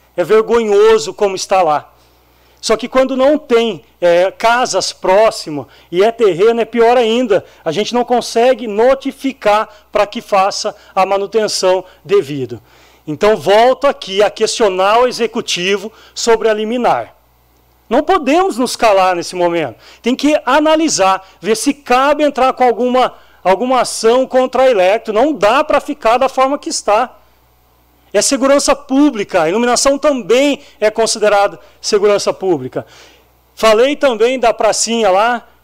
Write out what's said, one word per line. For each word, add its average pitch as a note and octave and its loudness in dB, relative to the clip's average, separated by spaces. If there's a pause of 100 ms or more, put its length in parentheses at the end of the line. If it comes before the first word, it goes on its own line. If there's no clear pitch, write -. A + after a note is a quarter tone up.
(160)
É F3 -2
vergonhoso G#3+ 2
como G3 -2
está F#3 0
lá. D3+ -2 (680)
Só A3+ -2
que A#3+ -6
quando C4 0
não C4+ 2
tem, A3+ -2 (180)
é, F3 2
casas A3+ -2
próximo F#3 0 (240)
e F3 0
é A3 2
terreno, A3+ 0
é G#3+ -2
pior A#3 2
ainda. A3+ 0 (180)
A E3 -4
gente G#3 -4
não A#3+ -2
consegue A#3+ 0
notificar A3 -2 (220)
pra G3+ 0
que A3 -12
faça G3 -2 (200)
a F#3+ 2
manutenção G3 -2 (220)
devida. C#3+ -4 (440)
Então G#3 0
volto G#3+ 2
aqui G3+ -2
a G3 2
questionar G#3 0
o B3+ 2
executivo G3+ -4 (240)
sobre A3+ 0
a G#3+ 2
liminar. G#3+ -2 (760)
Não C4+ 0
podemos D#4+ 0
nos B3 -4
calar F#3+ 2
nesse E3+ -8
momento. E3+ -4 (240)
Tem A#3 -2
que D4 0
analisar, D4+ 0 (140)
ver G3+ -2
se C4+ -2
cabe C#4 0
entrar C4+ 0
com B3+ 0
alguma, B3 0 (280)
alguma A#3 0
ação A#3 0
contra B3+ 0
a C4 6
Electro. G#3 0
Não B3+ 2
dá A#3 2
pra D4+ 0
ficar A#3+ 0
da B3+ 0
forma C4+ -2
que C#4+ -16
está. A#3 -2 (920)
É G#3 0
segurança C#4 0
pública, C4 0
a D#3 0
iluminação A#3+ 0
também C4+ 0 (200)
é G#3+ 0
considerada G#3 0 (200)
segurança G#3 0
pública. C#3+ -4 (680)
Falei A3+ 2
também B3+ 0
da A3+ 2
pracinha A3 -2
lá, A3 0 (160)